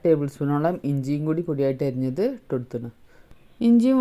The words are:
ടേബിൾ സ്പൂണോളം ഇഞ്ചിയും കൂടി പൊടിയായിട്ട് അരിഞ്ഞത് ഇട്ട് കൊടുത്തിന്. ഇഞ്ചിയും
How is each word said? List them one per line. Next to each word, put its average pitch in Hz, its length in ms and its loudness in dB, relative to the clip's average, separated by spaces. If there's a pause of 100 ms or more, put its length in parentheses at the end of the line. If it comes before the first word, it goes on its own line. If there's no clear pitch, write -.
ടേബിൾ 151 300 4
സ്പൂണോളം 147 420 0 (140)
ഇഞ്ചിയും 143 400 -2
കൂടി 160 180 -2
പൊടിയായിട്ട് 135 400 -2
അരിഞ്ഞത് 131 380 -4
ഇട്ട് 262 280 -6
കൊടുത്തിന്. 120 360 -6 (800)
ഇഞ്ചിയും 240 340 4